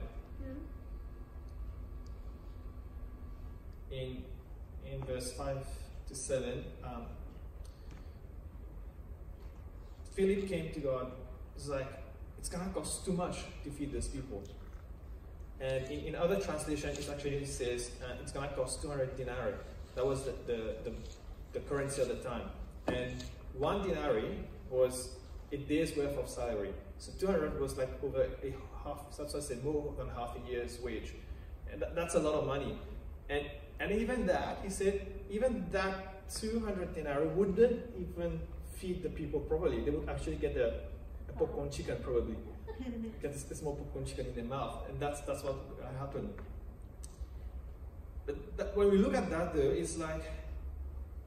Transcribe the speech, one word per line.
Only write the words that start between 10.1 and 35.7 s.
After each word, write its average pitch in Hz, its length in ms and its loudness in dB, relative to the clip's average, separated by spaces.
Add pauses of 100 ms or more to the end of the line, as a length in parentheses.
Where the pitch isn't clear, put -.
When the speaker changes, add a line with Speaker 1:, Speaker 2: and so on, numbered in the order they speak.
Speaker 2:
Philip 196 360 6
came 160 240 0
to 156 60 -4
God. 127 320 0 (440)
It's 143 140 -6
like, 131 180 0 (500)
"It's - 120 -6
gonna 180 220 -2
cost - 340 -2
too 185 80 2
much 170 300 0 (200)
to 147 60 -6
feed 131 240 -2
those - 140 0
people." 123 360 -4 (1160)
And 131 240 2
in, 147 220 -2
in 160 80 -2
other 180 240 6
translation, 151 500 0
it 143 200 -2
actually 139 360 0
says, 123 460 0 (120)
uh, 123 180 -4
"It's - 100 -6
gonna 127 180 -2
cost - 320 0
two 151 80 0
hundred 135 260 2
denarii." 123 380 0 (420)
That 127 100 4
was 135 180 4
the, 123 100 0 (120)
the, 110 380 0
the, 117 80 -2 (640)
the 123 80 0
currency 139 400 2
at 120 80 6
the 113 60 2
time. 113 340 -2 (380)
And 127 360 2 (300)
one 190 340 4
denarii 147 520 4 (300)
was 127 460 6 (380)
a 143 40 2
day's 147 380 4
worth 139 220 4
of 123 100 0
salary. 107 460 0 (240)
So - 200 -8
two 190 100 4
hundred 151 340 6
was 135 160 2
like 131 260 0
over 131 200 4 (200)
a 135 100 -2 (300)
half, - 340 -6
that's 147 160 -4
why 147 60 -2
I - 40 -2
said 123 200 -2
more 147 340 2
than 123 120 -2
half 123 260 -4
a 123 160 -6
year's 120 300 -2
wage. 113 320 -2 (580)
And - 80 -6
th-, - 160 -2
that's 170 200 2
a 170 40 8
lot 151 140 6
of 151 120 4
money. 135 320 0 (520)
And, 147 160 2 (340)
and 160 140 2
even 233 320 4
that, - 380 4
he 196 60 -2
said, 196 380 2 (220)
even 214 420 4